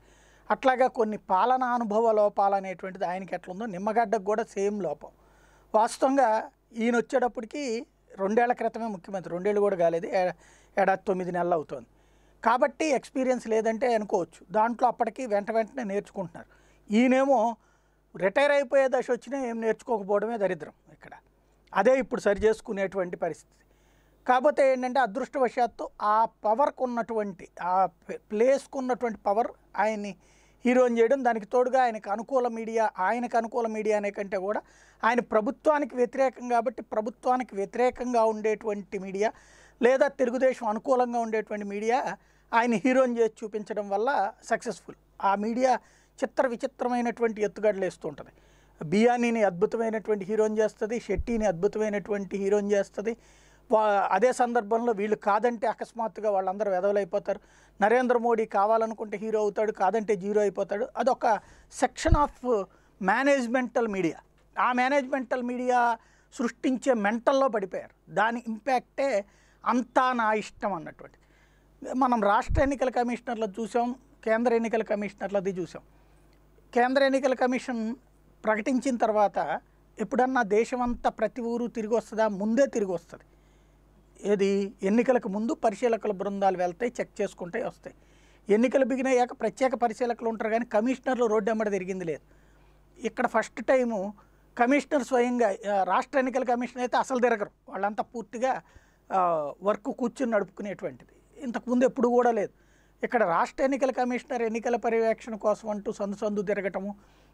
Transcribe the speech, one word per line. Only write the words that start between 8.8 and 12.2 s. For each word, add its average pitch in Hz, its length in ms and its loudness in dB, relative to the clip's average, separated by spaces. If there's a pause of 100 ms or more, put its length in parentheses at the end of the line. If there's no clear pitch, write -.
ముఖ్యమంత్రి, 185 460 -10
రెండేళ్ళు 202 280 0
కూడా 202 160 2
కాలేదు, 170 300 2
ఏ-, 180 240 0 (480)
ఏడాది 190 280 2
తొమ్మిది 185 260 -2
నెలలు 175 220 0
అవుతోంది. 143 320 -6 (580)